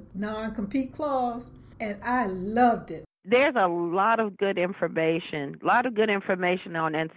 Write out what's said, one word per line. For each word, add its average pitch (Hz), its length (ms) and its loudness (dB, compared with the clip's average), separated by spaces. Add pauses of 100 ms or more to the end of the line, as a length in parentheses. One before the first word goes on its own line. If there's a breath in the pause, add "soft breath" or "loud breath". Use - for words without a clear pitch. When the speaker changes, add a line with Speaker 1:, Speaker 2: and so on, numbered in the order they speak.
(140)
Speaker 1:
non-compete 220 800 -4
clause, 247 580 -2 (280 loud breath)
and 208 240 -6
I 247 240 0
loved 196 640 2
it. 156 140 -12 (180)
Speaker 2:
There's 254 320 4
a 196 120 4
lot 175 520 2
of 208 180 -2
good 196 200 0
information, 165 1040 -2
a - 40 -6
lot 220 200 4
of 254 100 -4
good 214 140 2
information 185 640 0
on 160 200 0
N 160 220 -2